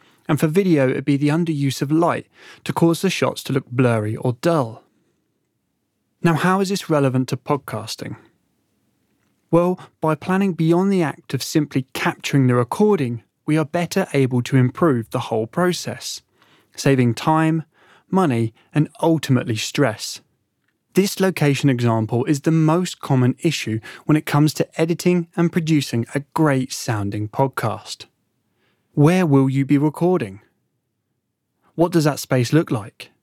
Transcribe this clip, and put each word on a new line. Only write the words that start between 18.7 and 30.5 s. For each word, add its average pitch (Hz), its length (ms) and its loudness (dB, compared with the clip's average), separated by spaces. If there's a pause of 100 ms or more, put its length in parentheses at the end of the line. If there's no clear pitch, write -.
and 151 160 0 (140)
ultimately 127 540 0
stress. - 640 -4 (760)
This 196 260 2
location 147 500 2
example 117 560 0
is 143 160 -2
the 165 80 0
most 160 500 0
common 127 380 0
issue 113 420 -4 (240)
when 151 100 2
it 151 120 0
comes 151 260 2
to - 160 -4 (100)
editing 170 560 0
and 170 160 0
producing 147 540 0 (100)
a 139 60 -2 (140)
great 139 360 2
sounding 104 600 -6
podcast. - 760 -4 (880)
Where 170 320 4
will 139 240 4
you 135 160 0
be 139 140 2
recording? 147 600 -2 (1400)